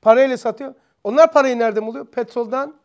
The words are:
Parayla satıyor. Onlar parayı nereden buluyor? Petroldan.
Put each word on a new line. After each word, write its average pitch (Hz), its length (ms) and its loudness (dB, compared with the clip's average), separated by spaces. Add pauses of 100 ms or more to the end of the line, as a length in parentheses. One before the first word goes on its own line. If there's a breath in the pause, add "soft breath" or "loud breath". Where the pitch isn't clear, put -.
Parayla 247 360 4
satıyor. 262 360 -10 (300)
Onlar 311 300 2
parayı 269 260 0
nereden 220 280 -4
buluyor? 233 180 -14
Petroldan. 247 800 -8